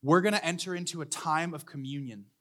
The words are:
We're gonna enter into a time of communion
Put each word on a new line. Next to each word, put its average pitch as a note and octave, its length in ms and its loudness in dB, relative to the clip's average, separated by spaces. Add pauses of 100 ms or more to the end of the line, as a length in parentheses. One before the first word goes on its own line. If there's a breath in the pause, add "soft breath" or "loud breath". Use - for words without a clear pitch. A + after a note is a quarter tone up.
We're D#3+ 180 8
gonna G#3 160 4
enter F3 380 -2
into E3+ 260 -6
a C#3+ 60 -6
time E3 480 0
of D3 100 -10
communion C3 640 -8 (120)